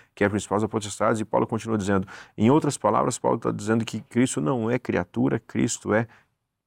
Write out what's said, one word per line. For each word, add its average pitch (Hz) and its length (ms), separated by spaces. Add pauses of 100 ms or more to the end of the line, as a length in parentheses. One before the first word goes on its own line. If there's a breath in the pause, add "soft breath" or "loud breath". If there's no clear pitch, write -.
(140 loud breath)
que 98 120
é 101 40
principais 101 320
ou 110 80
potestades. 107 520
E 104 40
Paulo 120 220
continua 113 300
dizendo, 98 280 (320 loud breath)
em 107 120
outras 151 280
palavras, 127 400
Paulo 123 200
tá 117 140
dizendo 110 340
que 110 160
Cristo 131 400
não 123 280
é 127 80
criatura, 123 600
Cristo 110 540
é 113 140 (600 soft breath)